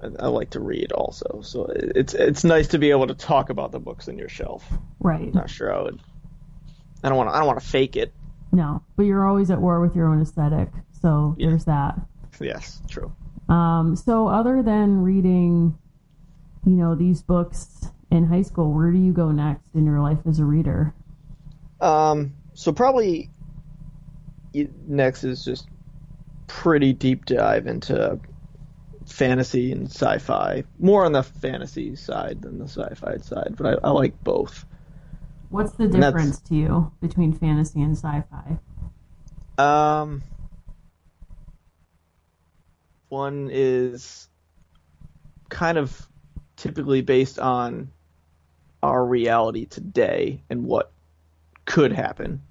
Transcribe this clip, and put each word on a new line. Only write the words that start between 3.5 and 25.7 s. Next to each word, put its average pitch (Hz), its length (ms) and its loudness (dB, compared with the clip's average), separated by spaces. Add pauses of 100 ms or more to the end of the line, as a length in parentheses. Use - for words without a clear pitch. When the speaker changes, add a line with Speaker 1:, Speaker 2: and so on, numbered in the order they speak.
Speaker 1:
about 71 220 -6
the 131 80 -8
books - 260 -14
in - 120 -12
your - 100 -12
shelf. - 360 -12 (360)
Speaker 2:
Right. 160 340 -2
Speaker 1:
Not - 160 0
sure 104 260 -4
I 92 60 -4
would, - 180 -8 (1000)
I 143 60 0
don't 135 100 2
wanna, 110 140 0
I 113 60 2
don't 156 100 4
wanna 127 120 0
fake 135 360 0
it. 113 160 -4 (400)
Speaker 2:
No, 156 300 0 (140)
but 202 80 2
you're 196 220 2
always 196 240 2
at 185 100 2
war 175 200 2
with 175 160 2
your 170 100 2
own 156 160 4
aesthetic, 156 480 0 (320)
so 151 360 2
Speaker 1:
Yeah. 160 120 2
Speaker 2:
there's 160 140 2
that. 143 360 0 (400)
Speaker 1:
Yes, - 480 -10
true. - 240 -10 (360)
Speaker 2:
Um, 165 480 4
so 220 320 2
other 247 340 2
than 208 400 4
reading, 180 760 4 (880)
you 185 120 6
know, 170 180 4
these 170 260 2
books - 680 -2 (240)
in 165 140 4
high 175 160 2
school, 165 300 0
where 160 200 2
do 180 60 4
you 185 140 4
go 165 200 2
next 135 420 -2
in 156 100 4
your 147 140 2
life 147 260 2
as 156 140 0
a 151 60 4
reader? 151 500 2 (840)
Speaker 1:
Um, 151 540 2 (180)
so - 200 -2
probably 226 580 2 (1200)
y-, 143 160 -2 (180)
next 135 380 0
is 127 200 -4
just 127 220 -8 (800)